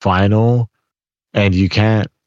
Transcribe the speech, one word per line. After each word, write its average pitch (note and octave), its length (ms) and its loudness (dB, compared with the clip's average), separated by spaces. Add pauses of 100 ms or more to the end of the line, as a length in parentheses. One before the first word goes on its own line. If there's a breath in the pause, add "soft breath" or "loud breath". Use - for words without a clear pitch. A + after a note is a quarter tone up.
final, G#2+ 680 0 (640)
and G2+ 200 0
you F#2 140 0
can't, G#2+ 400 0 (180)